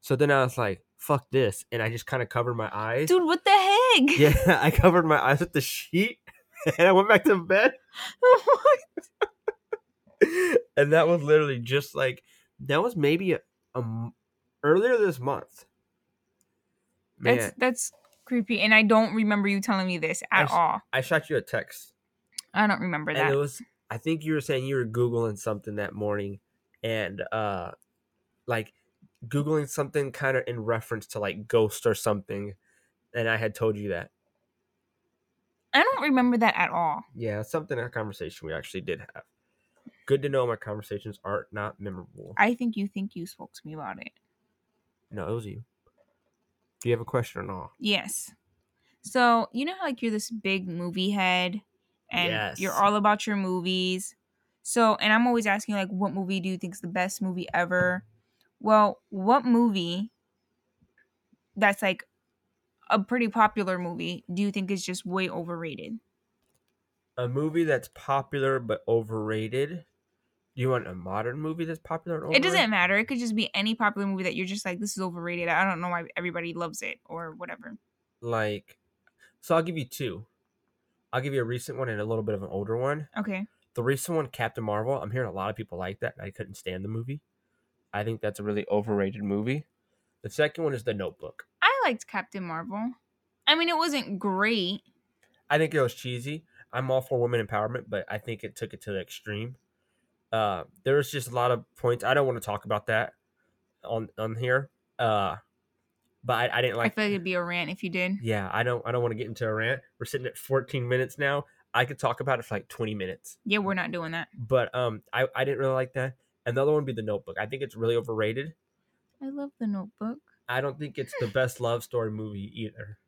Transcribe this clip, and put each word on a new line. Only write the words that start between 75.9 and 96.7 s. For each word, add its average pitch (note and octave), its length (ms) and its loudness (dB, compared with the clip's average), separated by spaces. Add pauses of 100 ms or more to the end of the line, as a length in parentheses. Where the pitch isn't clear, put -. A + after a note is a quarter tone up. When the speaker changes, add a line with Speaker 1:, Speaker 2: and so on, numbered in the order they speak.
Speaker 2:
everybody E3+ 360 -6
loves E3 300 -8
it," - 240 -10
or E3 280 -12
whatever. - 440 -16 (440)
Speaker 1:
Like, A2 560 -4 (600)
so E3 160 2
I'll E3 60 4
give E3 160 -4
you C3+ 80 -6
two. G#2+ 400 -8 (840)
I'll B2+ 100 -2
give C#3 120 -6
you C3 80 0
a A#2 40 -2
recent B2 320 -8
one C3 120 -4
and G#2+ 100 -4
a G#2 60 -2
little A2+ 180 -2
bit G#2+ 120 -2
of G2 80 -8
an - 60 -10
older G#2 260 -4
one. C#3+ 400 -4
Speaker 2:
Okay. G3+ 320 -6 (260)
Speaker 1:
The A#2+ 100 -4
recent C#3 320 -2
one, D3 120 -2
Captain - 360 -4
Marvel. A2 360 0
I'm G#2 120 -8
hearing B2+ 180 -2
a - 20 -12
lot F#2+ 180 -4
of G#2+ 60 -6
people G#2 220 -10
like F#2 220 -8
that. - 220 -6
I G2 80 -12
couldn't G2 260 -14
stand F#2 280 -8
the G2+ 60 -8
movie. A#2+ 320 -8 (720)
I G#2 120 -4
think A2 160 -6
that's G#2 200 -4
a - 20 -8
really G#2 260 -2
overrated G2+ 540 0
movie. G#2+ 440 -2 (560)
The G#2 80 -8
second D3+ 340 -2
one C#3+ 100 0
is A2 100 -8
The A2+ 100 -2
Notebook. F2 520 -10 (160)
Speaker 2:
I B4+ 220 4
liked B3 220 -2
Captain F#3+ 380 -10
Marvel. F#3+ 480 -8 (540)
I D4 80 6
mean, E4 140 0
it E4+ 80 0
wasn't C#4+ 420 -2
great. G3 640 0 (680)
Speaker 1:
I D3 80 4
think D#3+ 160 2
it D3+ 60 2
was B2 140 0
cheesy. B2+ 500 -10 (280)